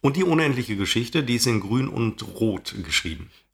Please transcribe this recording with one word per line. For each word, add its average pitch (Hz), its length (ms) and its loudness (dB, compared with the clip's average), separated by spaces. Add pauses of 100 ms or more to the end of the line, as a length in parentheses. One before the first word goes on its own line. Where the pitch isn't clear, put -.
Und 139 160 2
die 190 60 2
unendliche 143 520 2
Geschichte, 117 480 0
die 120 120 0
ist 117 120 2
in 110 140 2
Grün 117 260 0
und 113 360 -2 (160)
Rot - 440 -2
geschrieben. 78 480 -6 (220)